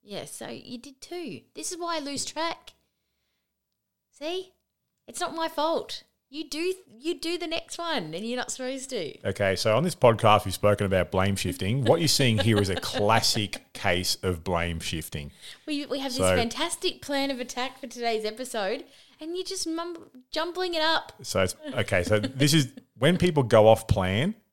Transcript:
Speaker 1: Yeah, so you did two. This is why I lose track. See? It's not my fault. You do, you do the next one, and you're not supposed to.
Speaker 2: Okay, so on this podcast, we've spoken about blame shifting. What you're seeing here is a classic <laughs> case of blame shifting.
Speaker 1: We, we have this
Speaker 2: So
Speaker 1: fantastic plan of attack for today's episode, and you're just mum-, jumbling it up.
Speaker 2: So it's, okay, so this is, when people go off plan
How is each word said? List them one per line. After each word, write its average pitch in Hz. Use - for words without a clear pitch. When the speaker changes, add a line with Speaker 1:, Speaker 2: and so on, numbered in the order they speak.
Speaker 1:
Yeah, 202
so -
you -
did 269
two. 294
This 320
is 359
why 339
I 311
lose 277
track. -
See? 359
It's -
not 349
my 330
fault. 311
You 294
do, 349
you 285
do 339
the 349
next -
one, 277
and 190
you're 240
not -
supposed 262
to. 190
Speaker 2:
Okay, 98
so 110
on 143
this 180
podcast, 107
we've 95
spoken 104
about 92
blame 95
shifting. 95
What 170
you're 160
seeing 120
here 113
is 95
a 92
classic 110
<laughs> -
case 90
of 90
blame 85
shifting. 76
Speaker 1:
We, 294
we 269
have 269
this 240
Speaker 2:
So 185
Speaker 1:
fantastic 262
plan 277
of 262
attack 247
for -
today's 233
episode, 220
and 330
you're 370
just 370
mum-, 330
jumbling 349
it 311
up. 320
Speaker 2:
So -
it's, 92
okay, 95
so 107
this 135
is, 147
when 160
people 160
go 110
off 110
plan 104